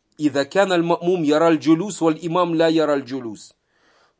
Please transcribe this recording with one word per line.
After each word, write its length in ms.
"Ида 260
кяна 300
аль-ма'мум 480
яраль 340
джулюс, 440
валь 200
имам 340
ля 140
яраль 340
джулюс". 540